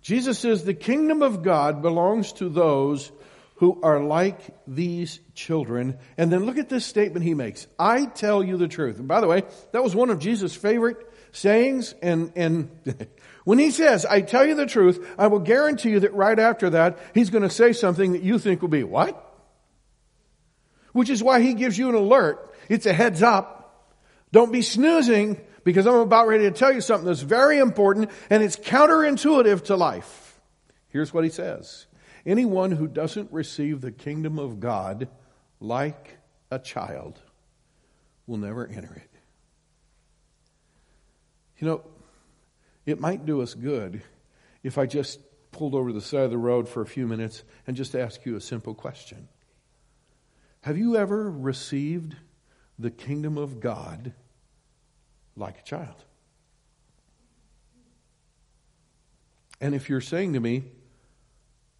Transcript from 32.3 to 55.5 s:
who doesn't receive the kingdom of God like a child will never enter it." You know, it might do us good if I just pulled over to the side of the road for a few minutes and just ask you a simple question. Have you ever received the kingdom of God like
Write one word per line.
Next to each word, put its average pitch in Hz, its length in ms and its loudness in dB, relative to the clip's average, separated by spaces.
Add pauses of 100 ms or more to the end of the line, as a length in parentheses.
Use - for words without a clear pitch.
who 156 160 -4
doesn't 160 440 -8
receive 151 480 -8
the 127 140 -12
kingdom 156 440 -10
of 120 220 -10
God 104 480 -8 (540)
like 131 560 -10 (340)
a 135 80 -10
child - 600 -14 (1080)
will 117 80 -12
never 107 320 -10
enter - 260 -18
it." - 180 -20 (2500)
You 156 100 -6
know, 160 160 -6 (1000)
it 151 140 -6
might 151 260 -6
do 147 160 -4
us 120 120 -10
good 113 480 -10 (600)
if 131 140 -8
I 139 80 0
just 135 360 -8 (320)
pulled 139 220 -8
over 127 140 -4
to 113 40 -8
the 104 80 -8
side 139 220 -4
of 123 80 -2
the 120 60 -6
road 120 300 -2
for 117 140 -10
a 107 60 -8
few 127 200 -8
minutes 113 360 -10 (240)
and 127 100 -10
just 135 180 -10
ask 123 300 -8
you 117 100 -8
a 101 60 -12
simple 113 340 -12
question. - 540 -20 (1300)
Have 151 160 -6
you 226 200 -2
ever 208 340 -4
received 147 840 -8 (600)
the 117 140 -10
kingdom 151 460 -10
of 139 240 -12
God 107 520 -12 (1200)
like - 220 -16